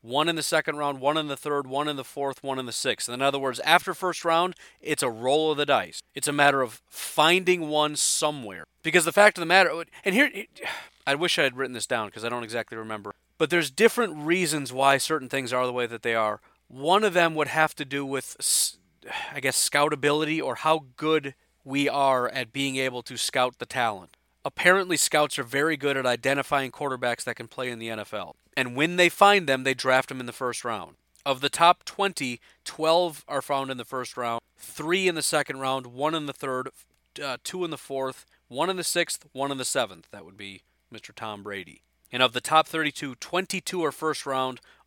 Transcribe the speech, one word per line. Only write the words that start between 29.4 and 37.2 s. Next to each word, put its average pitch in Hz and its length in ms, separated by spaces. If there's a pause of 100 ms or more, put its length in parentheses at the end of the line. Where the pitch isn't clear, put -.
them, 131 160
they 135 100
draft 131 360
them 131 100
in 127 60
the 120 80
first 123 320
round. 107 300 (300)
Of 135 160
the 143 80
top 170 360
twenty, 139 560 (240)
twelve 165 640
are 151 140
found 135 280
in 131 80
the 120 80
first 127 320
round, 117 240 (160)
three 185 500
in 170 80
the 156 60
second 143 380
round, 131 280
one 139 280
in 151 100
the 143 80
third, 127 360 (540)